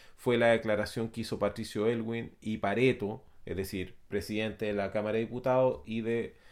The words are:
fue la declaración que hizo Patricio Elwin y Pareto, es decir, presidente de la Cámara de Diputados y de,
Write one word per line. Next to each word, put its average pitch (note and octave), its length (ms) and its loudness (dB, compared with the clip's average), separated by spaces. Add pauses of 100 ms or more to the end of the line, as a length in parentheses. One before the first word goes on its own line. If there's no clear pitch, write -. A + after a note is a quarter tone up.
(180)
fue A#2+ 200 2
la A#2 100 6
declaración A2+ 600 2
que A#2 120 -8
hizo G#2+ 180 -6
Patricio G#2+ 480 0
Elwin A#2 540 -2
y A2 160 -4
Pareto, A2+ 640 0 (220)
es F2 120 -8
decir, F#2+ 380 -4 (120)
presidente G#2 580 -2
de G#2 80 2
la G2 180 0
Cámara G#2+ 220 0
de A2+ 80 2
Diputados B2+ 640 2
y A2 160 -4
de, A2+ 340 -2 (160)